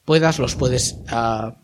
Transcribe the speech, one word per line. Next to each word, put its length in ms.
puedas, 340
los 160
puedes, 440
ah, 540